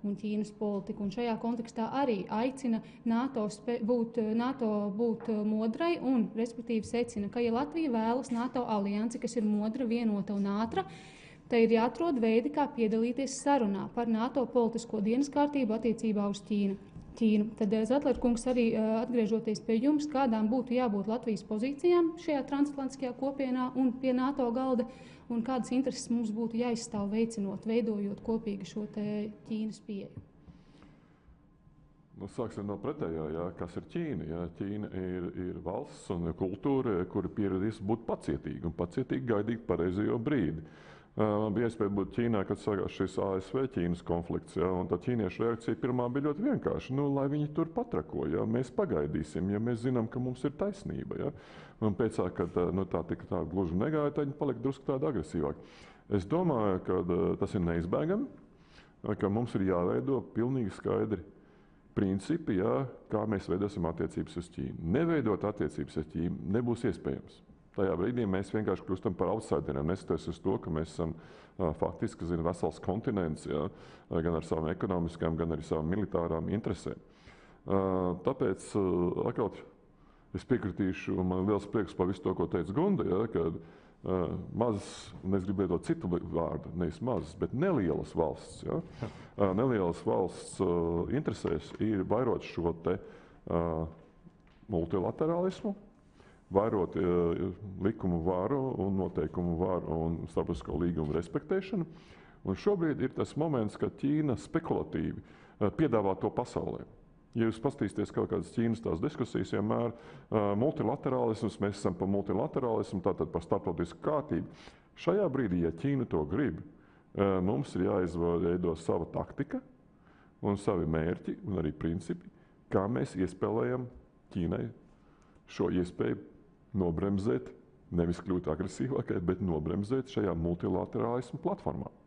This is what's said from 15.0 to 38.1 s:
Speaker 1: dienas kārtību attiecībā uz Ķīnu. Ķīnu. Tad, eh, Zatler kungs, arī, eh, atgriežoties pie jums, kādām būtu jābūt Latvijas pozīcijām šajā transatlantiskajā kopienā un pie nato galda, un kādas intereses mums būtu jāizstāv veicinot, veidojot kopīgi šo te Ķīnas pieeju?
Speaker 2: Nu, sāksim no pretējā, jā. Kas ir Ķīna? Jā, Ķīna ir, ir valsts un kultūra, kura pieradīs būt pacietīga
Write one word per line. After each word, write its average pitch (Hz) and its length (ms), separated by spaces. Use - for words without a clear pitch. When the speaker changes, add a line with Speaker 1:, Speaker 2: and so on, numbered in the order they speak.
Speaker 1:
dienas 254 300
kārtību 285 420
attiecībā 220 560
uz 196 160
Ķīnu. 202 300
Ķīnu. 214 300
Tad, 208 160
eh, 220 160
Zatler 269 320
kungs, 240 240
arī, 240 220
eh, - 20
atgriežoties 220 640
pie 226 160
jums, 294 240
kādām 220 460
būtu 240 260
jābūt 208 320
Latvijas 226 400
pozīcijām 320 640
šajā 285 240
transatlantiskajā 269 720
kopienā 254 580
un 262 160
pie 254 220
nato 262 400
galda, 254 320
un 233 140
kādas 254 320
intereses 247 380
mums 233 180
būtu 226 320
jāizstāv 214 480
veicinot, 214 560
veidojot 214 560
kopīgi 214 480
šo 214 240
te 208 380
Ķīnas 220 320
pieeju? - 320
Speaker 2:
Nu, 98 60
sāksim 107 420
no 98 80
pretējā, 85 560
jā. 87 240
Kas - 200
ir 85 120
Ķīna? 123 400
Jā, 85 180
Ķīna 104 340
ir, 92 380
ir 87 40
valsts 107 480
un 85 240
kultūra, 104 720
kura 92 200
pieradīs 98 520
būt 107 240
pacietīga 73 640